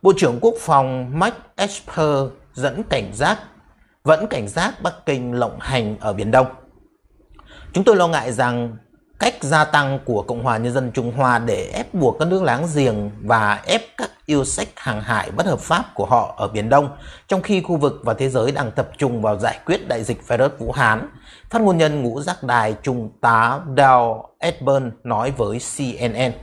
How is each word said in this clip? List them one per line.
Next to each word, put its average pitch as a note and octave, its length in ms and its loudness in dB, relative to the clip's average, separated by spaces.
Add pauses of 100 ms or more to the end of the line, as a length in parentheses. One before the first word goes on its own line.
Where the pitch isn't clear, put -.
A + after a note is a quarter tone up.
Bộ F#3+ 160 8
trưởng B2 240 2
Quốc A3+ 180 4
phòng C3 600 0
Mark G#3+ 160 0 (200)
Esper - 600 -2 (360)
dẫn C3+ 300 -4
cảnh G#2 300 -4
giác, D#3 260 0 (640)
vẫn D#3+ 240 4
cảnh A#2 200 -6
giác E3 360 -4
Bắc F3+ 220 -6
Kinh B2 280 -4
lộng A#2 260 -2
hành A2 400 -4
ở G#2 140 -4
Biển G2+ 180 -2
Đông. C3 160 6 (1300)
"Chúng F#3+ 100 2
tôi G#3+ 120 8
lo F3+ 120 4
ngại C3 240 -2
rằng A#2+ 460 0 (420)
cách A#3+ 220 0
gia D3+ 240 4
tăng C#3 400 0
của G#2+ 160 -2
Cộng A#2 220 -6
hòa A#2+ 140 0
Nhân A#2+ 160 -2
dân B2+ 200 -2
Trung A#2+ 240 -2
Hoa B2+ 220 4
để A#2 340 -4
ép - 200 -8
buộc C3+ 260 2
các D#3 80 0
nước F#3+ 160 2
láng C#3 320 0
giềng G#2+ 360 0 (100)
và G#2 440 2
ép A3+ 160 0 (160)
các - 140 -8 (140)
yêu C#3+ 200 2
sách G#3 300 -6
hàng G#2+ 260 -6
hải G#2+ 300 -2
bất C3+ 140 0
hợp D#3+ 140 0
pháp G3 260 0 (100)
của G2+ 100 -2
họ A2+ 320 2
ở G#2 100 -2
Biển G#2+ 220 -4
Đông, C#3 200 4 (380)
trong F#3+ 140 0
khi F#3+ 200 0
khu E3 160 -2
vực C#3+ 260 0
và A#2 100 0
thế C3+ 160 -2
giới B2+ 220 0
đang C#3 200 -4
tập B2 260 -4
trung A#2+ 240 -2
vào G#2+ 160 0
giải G#2+ 280 -2
quyết F3+ 220 -2
đại A2+ 160 -2
dịch A#2 240 -6
virus B2+ 320 2
Vũ A#2 120 -6
Hán", B2 380 2 (400)
phát A3+ 120 0
ngôn F#3+ 160 4
nhân D3+ 260 2
ngũ A#2+ 180 -4
giác F3 220 -6
đài A2+ 400 0
Trung A#2+ 260 -4 (120)
tá A#2 380 4 (160)
Dow B2 480 6 (160)
Edburn C3+ 520 0 (120)
nói A#2+ 340 -2
với A2 220 -2
C - 200 -10 (300)
N A2+ 40 -6
N. B2 180 -2 (120)